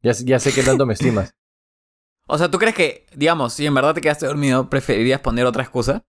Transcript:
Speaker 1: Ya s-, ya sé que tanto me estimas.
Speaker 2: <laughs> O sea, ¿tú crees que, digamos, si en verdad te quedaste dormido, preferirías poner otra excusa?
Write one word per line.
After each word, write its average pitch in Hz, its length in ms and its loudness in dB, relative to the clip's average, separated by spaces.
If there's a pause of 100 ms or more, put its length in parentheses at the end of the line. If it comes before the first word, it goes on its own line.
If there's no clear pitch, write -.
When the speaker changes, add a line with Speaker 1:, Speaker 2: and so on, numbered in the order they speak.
Speaker 1:
Ya 120 80 2
s-, 120 160 -2
ya 127 120 4
sé 135 140 0
que 135 100 0
tanto 131 240 2
me 113 80 -2
estimas. 113 440 -2
Speaker 2:
<laughs> - 60 -20 (840)
O 151 60 0
sea, 170 140 0
¿tú 185 80 -2
crees 220 160 2
que, - 320 -2 (100)
digamos, 135 380 0
si 147 100 -4
en 147 100 0
verdad 143 200 2
te 165 80 -4
quedaste 147 240 0
dormido, 135 420 0
preferirías 127 520 0
poner 120 260 0
otra 123 160 -2
excusa? 127 460 -4